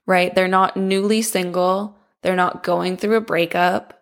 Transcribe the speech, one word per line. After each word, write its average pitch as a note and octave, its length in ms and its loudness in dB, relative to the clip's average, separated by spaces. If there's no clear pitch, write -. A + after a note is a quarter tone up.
right? F3+ 280 2
They're F#3 140 2
not F#3+ 280 2
newly G3 460 0
single. F#3 760 -2
They're F#3 140 -2
not F3+ 280 0
going F3+ 340 -2
through G#3+ 200 0
a A3 40 0
breakup. F3 800 -2